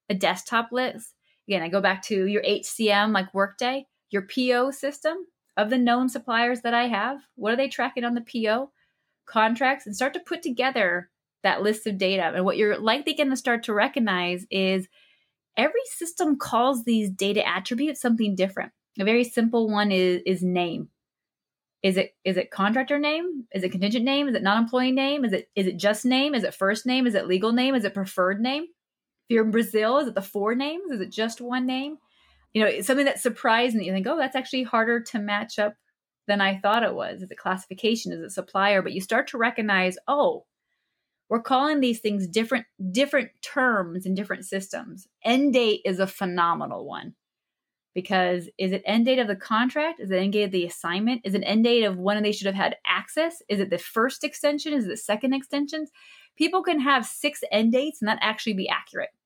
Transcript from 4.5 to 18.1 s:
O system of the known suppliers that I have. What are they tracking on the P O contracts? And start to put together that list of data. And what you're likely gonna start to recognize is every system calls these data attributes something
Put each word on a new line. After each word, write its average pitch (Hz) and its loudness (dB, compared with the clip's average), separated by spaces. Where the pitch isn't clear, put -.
O 247 2
system 285 -4
of 208 0
the 254 2
known 247 4
suppliers 240 0
that 233 0
I 240 2
have. 233 -2
What 220 -2
are 240 2
they 269 2
tracking 254 -4
on 240 -2
the 240 -2
P 226 -2
O 240 -2
contracts? 240 2
And 208 -8
start 262 -2
to 370 -8
put 339 -8
together 233 0
that 190 2
list 214 0
of 196 -2
data. 190 2
And 185 0
what 196 2
you're 208 2
likely 285 0
gonna 277 2
start 233 -2
to 220 -4
recognize 202 0
is 190 0
every 311 2
system 330 -2
calls 247 0
these 220 2
data 196 0
attributes 240 -4
something 226 0